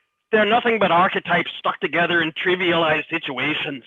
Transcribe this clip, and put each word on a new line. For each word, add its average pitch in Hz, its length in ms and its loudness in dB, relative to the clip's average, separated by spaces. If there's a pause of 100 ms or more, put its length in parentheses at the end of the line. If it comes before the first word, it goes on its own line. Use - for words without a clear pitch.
(320)
They're 214 140 4
nothing 233 340 2
but 190 120 4
archetypes 175 680 2
stuck - 200 -4
together 170 420 0
in 160 120 -2
trivialized 170 760 0
situations. 143 760 -6